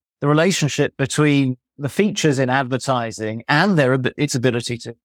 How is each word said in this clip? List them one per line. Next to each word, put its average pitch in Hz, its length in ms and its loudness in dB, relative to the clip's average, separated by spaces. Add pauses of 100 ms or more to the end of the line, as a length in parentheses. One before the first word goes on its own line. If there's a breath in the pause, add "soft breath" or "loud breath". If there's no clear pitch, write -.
(200)
the 147 80 -2
relationship 151 720 2
between 139 600 0 (200)
the 143 120 -6
features 160 480 0
in 131 120 0
advertising 120 1000 -4
and 165 320 2
their 131 140 4
ab-, 127 240 0
its 147 180 -2
ability 120 440 -2
to, 117 260 -14